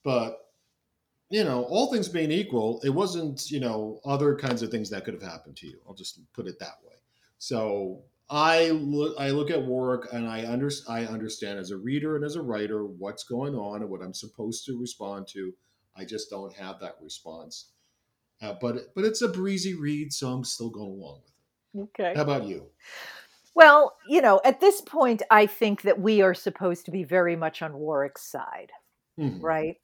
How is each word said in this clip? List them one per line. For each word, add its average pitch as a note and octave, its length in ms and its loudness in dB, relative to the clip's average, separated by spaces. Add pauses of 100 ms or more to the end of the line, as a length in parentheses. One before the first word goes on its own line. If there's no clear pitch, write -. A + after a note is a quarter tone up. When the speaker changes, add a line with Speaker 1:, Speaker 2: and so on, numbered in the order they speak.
Speaker 1:
But, A#2+ 360 0 (880)
you G3+ 160 0
know, B2 180 0
all G3+ 260 0
things G#3+ 200 -2
being D#3+ 220 -2
equal, A#2+ 520 -2
it C#3 60 2
wasn't, E3 600 -2
you C#3+ 120 -4
know, A2 420 -4
other C#3 320 2
kinds B2 260 -2
of A2+ 100 -4
things G#2+ 180 -4
that G2 160 -8
could G#2 80 -8
have F2+ 100 -14
happened D#2+ 340 -16
to D2+ 100 -18
you. C2 200 -20
I'll F#2+ 60 -20
just F2+ 260 -16 (140)
put G#2 140 -10
it F2+ 120 -14
that D#2+ 260 -14
way. - 100 -20 (420)
So G2+ 680 -4 (260)
I E3 420 6
look, D3 460 0
I C#3 140 -2
look D3 200 0
at D3 120 0
Warwick B2+ 480 -2
and A#2 160 -4
I A2+ 240 -6
under-, C#3 200 0 (180)
I A#2 160 -4
understand G#2+ 540 -8
as F#2 120 -10
a G2 60 -8
reader D3 400 -2
and D3 80 -4
as D3 100 -6
a E3+ 60 -4
writer G#2+ 440 -2
what's G2 380 -10
going C3+ 320 -6
on G#2 280 -6
and G2 60 -10
what F#2 120 -10
I'm F#2 120 -12
supposed A2 520 -10
to B2+ 120 -8
respond G2+ 520 -10
to. F#2 240 -10 (420)
I F#2+ 80 -14
just G#2+ 260 -10
don't G2 260 -12
have F#2+ 260 -14
that - 200 -12
response. D#2+ 680 -18 (720)
Uh, G#2 180 -8
but, - 360 -6
but F#3+ 100 0
it's A3 160 0
a A3+ 80 0
breezy F#3 460 -2
read, D3 360 -4
so C3 220 -4
I'm B2+ 100 -4
still A#2 260 -6
going G#2 220 -10
along D#2+ 320 -16
with - 40 -20
it. - 40 -20 (440)
Speaker 2:
Okay. G3 400 -4
Speaker 1:
How D3 80 0
about C#3 200 0
you? F#2+ 240 -10 (840)
Speaker 2:
Well, D4+ 420 10 (140)
you D#4+ 120 6
know, B3+ 220 8
at C4+ 160 4
this G4 220 6
point, B3 400 2 (100)
I G#3+ 140 10
think G#3 380 -2
that G3+ 160 4
we G#3 220 6
are F#3 120 8
supposed F3 520 -2
to E3+ 60 -10
be F#3 140 -4
very F3 320 2
much D#3+ 240 -4
on D3+ 160 -8
Warwick's C#3+ 460 -2
side, - 480 -10 (480)
Speaker 1:
Mm-hmm. C3 260 -4
Speaker 2:
right? D#3+ 380 -2